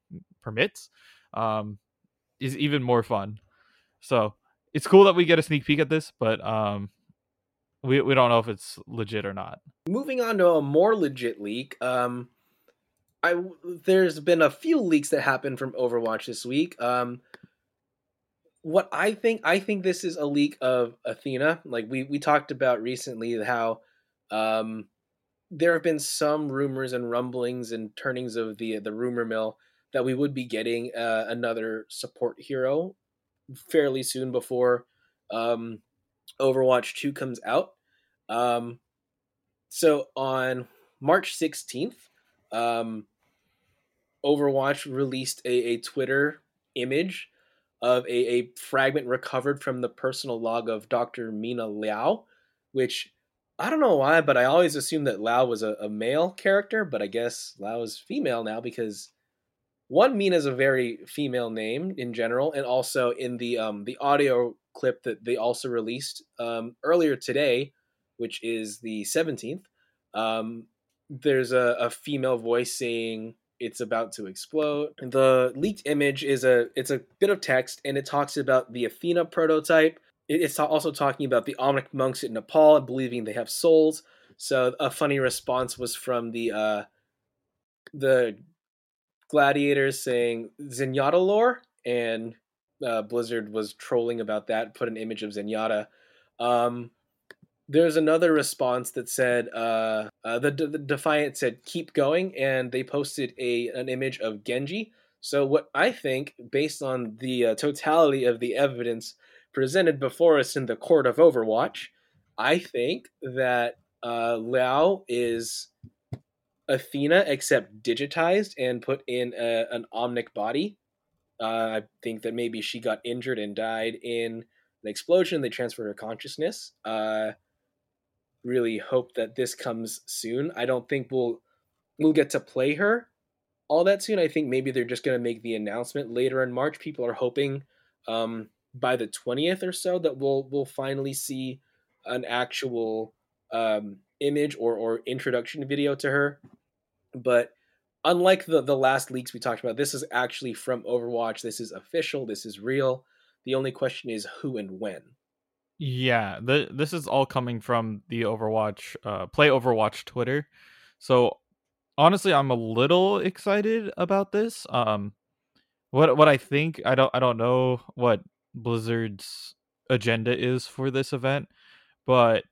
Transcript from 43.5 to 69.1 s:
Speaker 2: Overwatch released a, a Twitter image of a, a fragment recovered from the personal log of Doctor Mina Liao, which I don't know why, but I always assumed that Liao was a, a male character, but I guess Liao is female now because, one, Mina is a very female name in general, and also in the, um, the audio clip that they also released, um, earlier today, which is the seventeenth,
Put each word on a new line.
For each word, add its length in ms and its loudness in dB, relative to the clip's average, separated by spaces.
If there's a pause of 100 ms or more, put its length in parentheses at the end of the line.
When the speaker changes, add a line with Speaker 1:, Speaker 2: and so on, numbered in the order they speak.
Speaker 2:
Overwatch 680 2
released 540 -4
a, 60 -4
a 280 2
Twitter 640 -2 (340)
image 540 -4 (520)
of 240 2
a, 340 2
a 160 -6
fragment 520 0
recovered 540 -4
from 200 -6
the 80 -4
personal 500 -6
log 300 -4
of 180 -6
Doctor 440 -2
Mina 360 -6
Liao, 580 -2 (460)
which 420 -4 (460)
I 100 -2
don't 120 2
know 160 6
why, 240 6
but 160 4
I 80 6
always 320 4
assumed 300 -2
that 120 -2
Liao 260 2
was 180 -2
a, 180 -2
a 80 -6
male 420 0
character, 540 0
but 160 -4
I 60 -4
guess 520 -6
Liao 220 -6
is 160 -8
female 460 -4
now 180 -6
because, 480 -8 (800)
one, 300 4
Mina 200 2
is 80 2
a 80 0
very 520 0
female 440 -4
name 480 -4
in 160 -8
general, 400 0
and 120 -4
also 460 0
in 260 -6
the, 200 -4
um, 260 -4
the 160 -10
audio 560 2 (180)
clip 300 -2
that 220 -6
they 100 -2
also 320 -2
released, 560 -6 (160)
um, 420 -8
earlier 360 2
today, 560 0 (420)
which 260 -8
is 380 -6
the 240 -8
seventeenth, 640 -4 (460)